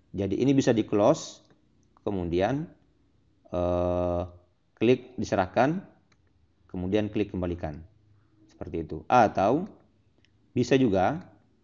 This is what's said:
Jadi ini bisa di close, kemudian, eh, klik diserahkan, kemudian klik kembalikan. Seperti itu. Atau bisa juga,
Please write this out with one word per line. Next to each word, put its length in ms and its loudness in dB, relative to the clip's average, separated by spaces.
Jadi 240 -2
ini 80 2
bisa 240 4
di 80 2
close, 640 0
kemudian, 640 -2
eh, 680 -2
klik 400 0
diserahkan, 640 0
kemudian 400 -2
klik 160 -2
kembalikan. 560 -6
Seperti 320 -10
itu. 240 -10
Atau 640 2
bisa 160 0
juga, 480 2